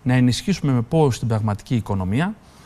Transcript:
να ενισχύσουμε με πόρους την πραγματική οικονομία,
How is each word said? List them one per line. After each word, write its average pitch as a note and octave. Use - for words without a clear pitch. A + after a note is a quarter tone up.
να B2
ενισχύσουμε B2+
με B2
πόρους C#3+
την A#2
πραγματική G#2+
οικονομία, G#2+